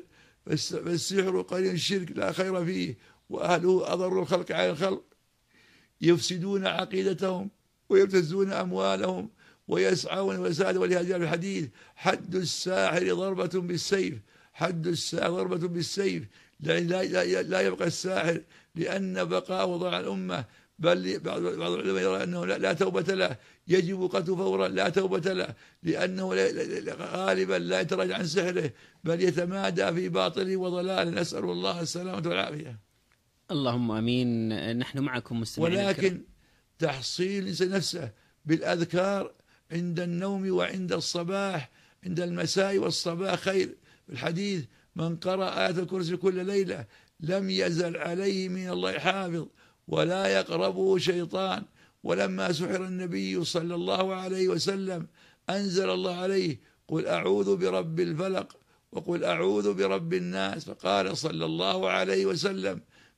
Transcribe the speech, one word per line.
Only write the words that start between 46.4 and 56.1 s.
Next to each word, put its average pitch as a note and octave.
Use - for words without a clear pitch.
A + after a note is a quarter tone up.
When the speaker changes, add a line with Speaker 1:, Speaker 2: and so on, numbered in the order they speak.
Speaker 1:
ليلة F#3+
لم F#3+
يزل F3
عليه F#3
من F#3
الله F3+
حافظ، F3+
ولا E3
يقربه F#3+
شيطان". F3+
ولما F#3
سحر F3+
النبي F#3
صلى E3+
الله F#3+
عليه F#3
وسلم F#3
أنزل F#3+
الله F#3